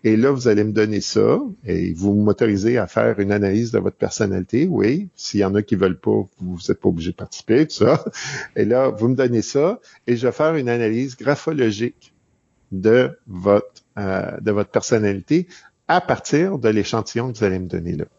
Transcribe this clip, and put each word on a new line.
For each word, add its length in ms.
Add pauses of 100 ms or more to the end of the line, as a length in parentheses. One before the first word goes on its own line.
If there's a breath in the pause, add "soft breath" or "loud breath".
Et 120
là, 120
vous 180
allez 160
me 80
donner 300
ça, 380 (260)
et 260
vous 220
m'autorisez 640
à 80
faire 340
une 120
analyse 400
de 80
votre 160
personnalité, 720
oui. 460
S'il 240
y 40
en 120
a 80
qui 120
veulent 240
pas, 220 (160)
vous 220 (100)
êtes 100
pas 100
obligé 200
de 60
participer, 500
tout 80
ça. 320 (500 loud breath)
Et 100
là, 240
vous 180
me 80
donnez 260
ça, 380 (260 soft breath)
et 100
je 120
vais 40
faire 220
une 160
analyse 480
graphologique 960 (580)
de 540
votre, 400 (320)
euh, 440
de 100
votre 180
personnalité 800 (400 loud breath)
à 140
partir 580
de 100
l'échantillon 640
que 60
vous 40
allez 160
me 80
donner 280
là. 100 (140)